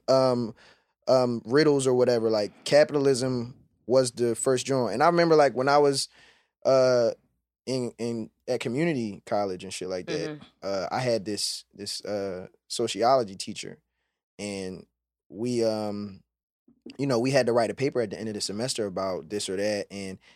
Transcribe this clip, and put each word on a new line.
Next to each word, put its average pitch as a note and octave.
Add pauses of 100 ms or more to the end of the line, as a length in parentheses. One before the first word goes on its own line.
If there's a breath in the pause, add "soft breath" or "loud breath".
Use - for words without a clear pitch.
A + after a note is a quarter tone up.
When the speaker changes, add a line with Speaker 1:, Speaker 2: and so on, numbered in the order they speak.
Speaker 1:
um, B2+ (540 soft breath)
um, B2
riddles C#3+
or C3
whatever. A#2+
Like, G#2
capitalism C3+ (320)
was B2+
the A#2
first B2+
joint. B2
And B2
I D#3
remember, E3+
like, C#3+
when B2+
I C#3+
was, C#3+ (560 soft breath)
uh, B2+ (560)
in, B2
in, A#2 (160)
at B2
community B2
college G2
and F#2
shit F2+
like F#2
that, D#3
Speaker 2:
Mm-hmm. D3+ (180)
Speaker 1:
uh, F#2+
I G#2+
had A#2
this, - (100)
this, G2+
uh, G2 (220)
sociology A2+
teacher, - (600)
and F#2+ (420)
we, A#2
um, G#2 (720)
you C#3
know, B2
we C3
had C3
to A#2
write A#2
a G2+
paper C3
at G#2+
the F#2
end A2
of G#2+
the G2+
semester G#2+
about F#2
this G#2
or F#2+
that, G2+
and G2 (180 soft breath)